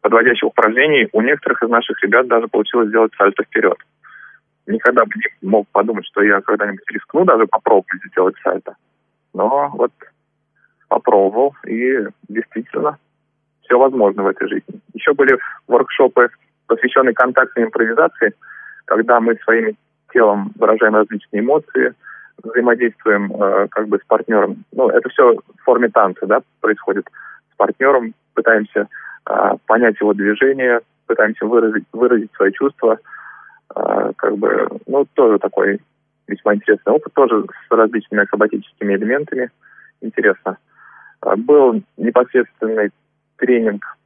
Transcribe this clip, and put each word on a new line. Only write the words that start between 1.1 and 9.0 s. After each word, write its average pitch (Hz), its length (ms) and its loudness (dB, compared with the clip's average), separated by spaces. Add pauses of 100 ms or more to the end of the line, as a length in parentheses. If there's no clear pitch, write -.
у 107 100 0
некоторых - 400 -4
из 113 80 -2
наших 117 320 -2
ребят 117 260 0
даже 117 180 0
получилось 110 420 -2
сделать 110 280 0
сальто 98 260 0
вперёд. - 360 -2 (880)
Никогда 233 380 0
бы 214 120 -8
не - 320 -8
мог 104 240 0
подумать, 104 340 -2
что - 160 -4
я 101 180 2
когда-нибудь 101 500 -4
рискну - 340 -4
даже 117 220 4
попробовать - 640 -2
сделать 95 340 -2
сальто. 90 320 -6 (560)